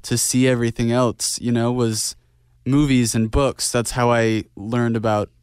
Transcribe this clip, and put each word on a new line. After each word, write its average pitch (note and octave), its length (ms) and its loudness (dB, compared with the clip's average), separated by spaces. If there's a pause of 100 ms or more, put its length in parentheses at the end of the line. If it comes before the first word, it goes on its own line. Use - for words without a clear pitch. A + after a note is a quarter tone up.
to A#2+ 140 -2
see B2+ 300 2
everything A#2 460 0
else, - 480 -2
you A#2+ 100 -2
know, A#2+ 220 0
was A2+ 420 -2 (500)
movies C3 500 2
and A2 140 0
books. C#3 400 0
That's A#2+ 220 -2
how A#2+ 220 2
I A2+ 320 0 (100)
learned A#2 400 -2
about G#2+ 340 0 (140)